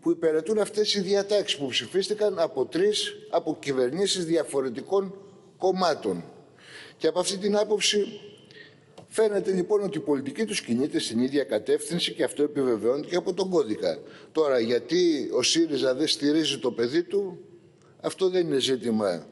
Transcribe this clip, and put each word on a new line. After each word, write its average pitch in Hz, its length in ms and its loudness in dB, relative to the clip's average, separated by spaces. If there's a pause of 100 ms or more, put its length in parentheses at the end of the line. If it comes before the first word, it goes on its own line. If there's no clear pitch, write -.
που 165 100 0
υπηρετούν 165 480 0
αυτές 208 340 0
οι 202 80 0
διατάξεις 196 560 0
που 143 100 -4
ψηφίστηκαν 190 720 0
από 151 260 0
τρεις, 208 480 0 (160)
από 170 300 -2
κυβερνήσεις 143 640 0
διαφορετικών 151 920 -2 (420)
κομμάτων. 170 680 0 (760)
Και 160 100 0
από 160 120 0
αυτή 185 180 -2
την 202 200 0
άποψη 208 600 0 (880)
φαίνεται, 208 440 2
λοιπόν, 202 320 2
ότι 165 140 -4
η 151 40 -4
πολιτική 143 440 0
τους 202 160 -4
κινείται 143 380 0
στην 113 200 -2
ίδια 135 240 2
κατεύθυνση 147 720 0
και 156 100 -2
αυτό 131 200 0
επιβεβαιώνεται 135 640 0
και 170 80 -4
από 180 180 -2
τον 190 160 -2
κώδικα. 107 500 0 (320)
Τώρα, 143 280 4
γιατί 131 760 2
ο 120 80 2
σύριζα 135 540 2
δεν 143 120 0
στηρίζει 143 500 2
το 120 140 0
παιδί 120 320 0
του, 196 360 -4 (640)
αυτό 185 280 0
δεν 180 180 2
είναι 139 120 2
ζήτημα 110 720 0